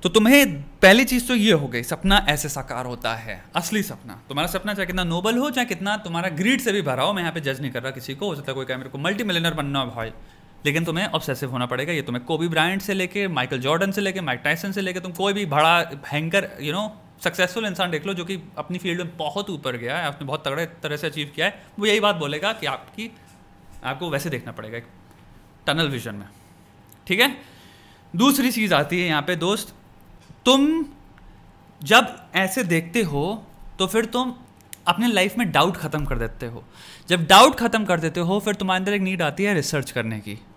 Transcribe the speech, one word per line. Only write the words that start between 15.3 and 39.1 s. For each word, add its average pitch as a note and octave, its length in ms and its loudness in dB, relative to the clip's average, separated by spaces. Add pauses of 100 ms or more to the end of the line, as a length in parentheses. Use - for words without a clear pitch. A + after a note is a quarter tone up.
भी G3+ 140 -2
बड़ा D#3+ 360 4
भयंकर, D#3+ 680 -2 (140)
you D3 100 -4
know, G#3 160 -4 (360)
सक्सेसफुल F3+ 420 0
इंसान F3+ 240 -2
देख D#3+ 160 -4
लो, G3 80 -4
जो F3 100 -6
कि F3+ 180 -8 (160)
अपनी F3 200 -6
फील्ड F3 220 -4
में F3 160 -8
बहुत G3+ 340 -4
ऊपर C#3+ 260 -6
गया A#2+ 220 -4
है, E3+ 80 -2
आपने C#3+ 200 -6
बहुत D3 220 -4
तगड़े D#3 180 -2
तरह D3 300 -8
से D3+ 100 -6
अचीव D3 280 -6
किया D#3+ 120 0
है, G3 160 -4 (160)
वो G#3 80 0
यही G#3+ 140 4
बात G3+ 160 2
बोलेगा D3+ 360 -4
कि G#3+ 140 -6
आपकी, G#3 500 -8 (680)
आपको C#3 260 -6
वैसे D3 200 -2
देखना A#2+ 220 -8
पड़ेगा A2 260 -12
एक A#2+ 80 -14 (800)
टनल D#3 220 0
विजन A#2 260 -6
में, G2+ 140 -14 (760)
ठीक G3 140 0
है? C#4 160 4 (800)
दूसरी C4 340 6
चीज़ G#3+ 240 2
आती D3+ 280 2
है F3+ 60 0
यहाँ D3+ 140 2
पे F3+ 140 -2
दोस्त, F#3+ 380 -2 (720)
तुम C#4+ 420 4 (960)
जब A3 520 2
ऐसे F#3+ 300 0
देखते E3+ 380 2
हो, D3 440 -2 (320)
तो F#3+ 80 2
फिर A3 180 2
तुम B3 300 -2 (520)
अपने G#3 200 2
लाइफ G3 320 4
में G#3 140 0
डाउट E3 240 4
ख़त्म D3+ 280 -4
कर C3+ 140 -2
देते A2+ 280 -6
हो। A#2 180 -12 (440)
जब E3+ 180 2
डाउट G#3 300 10
ख़त्म A#3 280 0
कर F3 160 2
देते E3 200 -2
हो, F3+ 200 0
फिर G#3 140 -2
तुम्हारे F#3+ 240 0
अंदर F#3+ 160 -2
एक G3+ 80 0
नीड F#3+ 200 -2